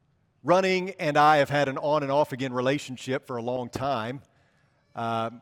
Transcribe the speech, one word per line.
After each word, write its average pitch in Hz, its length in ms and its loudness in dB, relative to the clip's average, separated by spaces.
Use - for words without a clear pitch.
running 185 560 2
and 151 200 0
I 151 200 8
have 139 120 2
had 143 180 2
an 135 80 -6
on 151 260 0
and 135 80 -4
off 147 220 0
again 127 220 -6
relationship 131 720 -2
for 127 100 -6
a 117 60 -6
long 123 260 -6
time. 131 540 -6
Uh, 113 340 -4